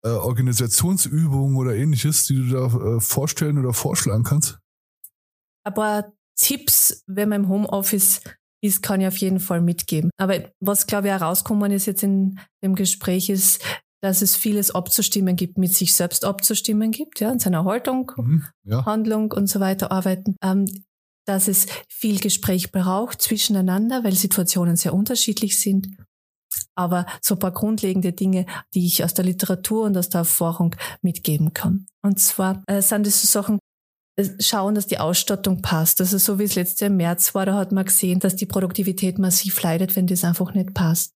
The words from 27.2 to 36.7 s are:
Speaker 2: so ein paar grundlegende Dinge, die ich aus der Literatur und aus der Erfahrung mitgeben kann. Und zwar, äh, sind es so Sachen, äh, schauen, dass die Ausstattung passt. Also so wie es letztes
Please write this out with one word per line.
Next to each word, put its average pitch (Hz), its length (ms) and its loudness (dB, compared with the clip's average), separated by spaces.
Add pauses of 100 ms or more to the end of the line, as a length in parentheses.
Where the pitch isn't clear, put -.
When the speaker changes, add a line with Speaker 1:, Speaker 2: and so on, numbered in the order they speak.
Speaker 2:
so - 120 2
ein 175 40 -4
paar 185 140 0
grundlegende 190 600 0
Dinge, 185 320 0 (300)
die 180 120 2
ich - 180 0
aus 170 100 -2
der 180 100 0
Literatur 185 640 -2
und 202 100 2
aus 180 140 -2
der 175 100 0
Erfahrung 170 560 0 (240)
mitgeben 156 540 0
kann. 190 320 -2 (160)
Und 196 180 0
zwar, 190 460 0
äh, 196 160 0
sind 208 240 2
es 202 160 2
so - 60 2
Sachen, 208 300 2 (580)
äh, 196 120 0 (100)
schauen, 202 360 0
dass 202 120 0
die - 120 -4
Ausstattung 185 640 0
passt. 160 400 0
Also 185 160 2
so 190 200 2
wie 208 60 2
es 196 120 0
letztes 180 240 -2